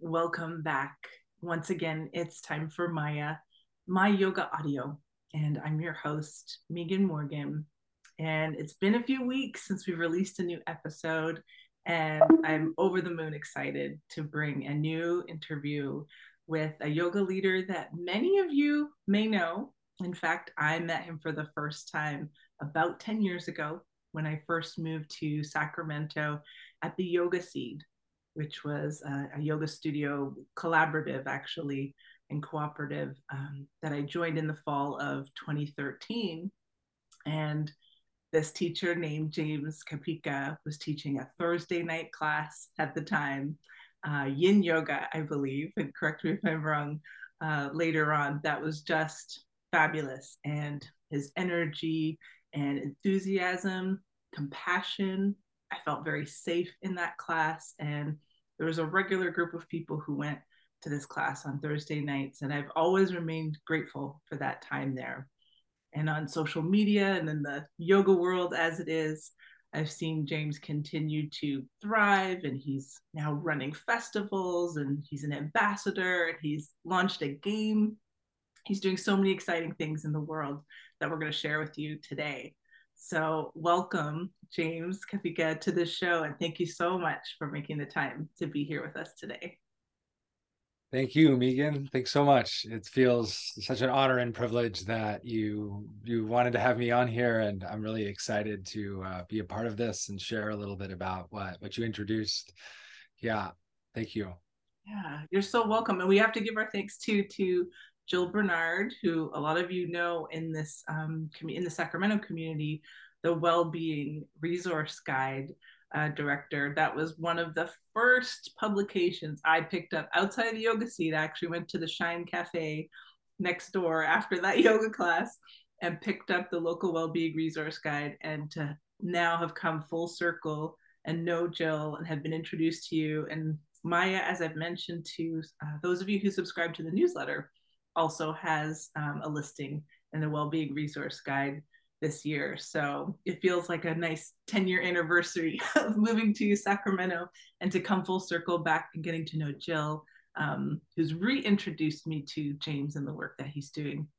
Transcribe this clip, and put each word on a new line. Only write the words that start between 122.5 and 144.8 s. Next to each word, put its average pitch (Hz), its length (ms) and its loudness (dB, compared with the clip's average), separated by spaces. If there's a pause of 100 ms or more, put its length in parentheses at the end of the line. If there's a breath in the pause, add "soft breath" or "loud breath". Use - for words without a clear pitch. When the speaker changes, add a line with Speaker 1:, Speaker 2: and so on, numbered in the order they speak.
Speaker 1:
next 180 320 -2
door 160 320 2
after 175 360 2
that 190 200 4
<laughs> - 80 10
yoga 220 220 6
class 175 480 0 (460 loud breath)
and 165 180 -2
picked - 300 -4
up 180 180 2
the 170 100 0
local 170 340 0
Well-Being 165 420 0
Resource 156 420 -2
Guide, 147 440 -4
and 151 300 -6
to 151 240 -4 (240)
now 170 380 2
have 165 160 0
come 160 280 0
full 170 280 -2
circle 160 640 -2 (300 soft breath)
and 165 180 -2
know 170 240 2
Jill 151 480 0
and 165 120 -8
have 156 160 -2
been 156 100 -2
introduced 160 560 -2
to 160 80 0
you. 156 320 0
And 156 280 -2 (260)
Maya, 180 420 4
as 180 160 0
I've 160 160 -2
mentioned 170 480 -6 (100)
to, 165 260 -2 (220)
uh, 151 180 -6
those 180 200 0
of 190 80 -4
you 202 100 4
who 202 120 2
subscribe 170 420 -2
to 160 100 -6
the 160 80 -4
newsletter, 185 580 2 (460)
also 160 380 2
has, 156 640 -2
um, 147 280 -2
a 156 60 -4
listing 147 540 -6 (300 soft breath)
in 156 80 0
the 151 80 2
Well-Being 147 440 0
Resource 143 480 -4
Guide 143 400 -2 (400 soft breath)
this 151 240 -2
year. 147 320 -2
So 147 640 -4
it 180 160 -4
feels 180 300 2
like 165 160 -2
a 160 80 2
nice 165 400 -2 (140)
ten-year 185 340 4